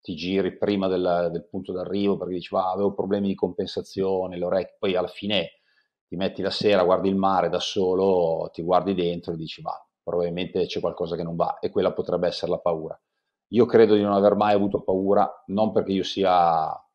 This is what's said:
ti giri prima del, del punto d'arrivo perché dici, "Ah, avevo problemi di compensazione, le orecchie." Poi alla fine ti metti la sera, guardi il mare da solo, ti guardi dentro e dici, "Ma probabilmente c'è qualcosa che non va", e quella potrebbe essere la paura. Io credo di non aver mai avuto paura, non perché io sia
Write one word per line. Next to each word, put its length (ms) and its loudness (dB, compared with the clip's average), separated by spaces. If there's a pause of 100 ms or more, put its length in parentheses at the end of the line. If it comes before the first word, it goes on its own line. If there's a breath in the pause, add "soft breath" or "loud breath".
ti 120 -10
giri 420 -2
prima 300 0
del, 440 0
del 160 -8
punto 260 -10
d'arrivo 440 -2
perché 180 -8
dici, 200 -8
"Ah, 160 -2
avevo 220 0
problemi 360 -2
di 60 -2
compensazione, 1000 -4
le 80 -4
orecchie." 340 -2
Poi 180 -2
alla 120 0
fine 520 -4 (460)
ti 100 -10
metti 260 -4
la 80 0
sera, 340 2
guardi 240 4
il 80 2
mare 320 2
da 120 -2
solo, 920 0
ti 100 -10
guardi 320 2
dentro 380 -4
e 40 -6
dici, 260 -12
"Ma 100 -8 (300)
probabilmente 640 -2
c'è 140 -6
qualcosa 360 -4
che 60 -6
non 140 -6
va", 220 -2
e 120 -4
quella 220 0
potrebbe 340 -2
essere 240 -4
la 80 0
paura. 420 -4 (480)
Io 160 4
credo 300 6
di 80 4
non 100 0
aver 220 6
mai 180 4
avuto 300 2
paura, 640 0
non 260 0
perché 200 0
io 100 0
sia 680 2 (260)